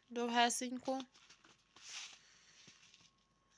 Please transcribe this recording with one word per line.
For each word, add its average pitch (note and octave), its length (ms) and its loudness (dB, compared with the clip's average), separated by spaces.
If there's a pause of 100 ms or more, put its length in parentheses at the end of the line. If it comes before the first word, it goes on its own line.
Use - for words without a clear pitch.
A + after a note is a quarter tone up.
довгесеньку. A#3+ 920 2 (2500)